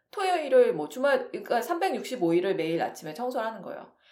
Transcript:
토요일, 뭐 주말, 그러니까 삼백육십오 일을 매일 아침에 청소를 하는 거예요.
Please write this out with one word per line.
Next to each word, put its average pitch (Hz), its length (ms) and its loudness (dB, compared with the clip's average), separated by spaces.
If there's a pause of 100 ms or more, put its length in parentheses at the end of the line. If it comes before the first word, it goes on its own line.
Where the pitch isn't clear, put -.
토요일, 302 640 4
뭐 151 160 -4
주말, 262 400 0
그러니까 226 320 -2
삼백육십오 247 720 0
일을 180 220 2
매일 160 260 -2
아침에 151 320 -6
청소를 247 320 -4
하는 220 160 -6
거예요. - 300 -12 (200)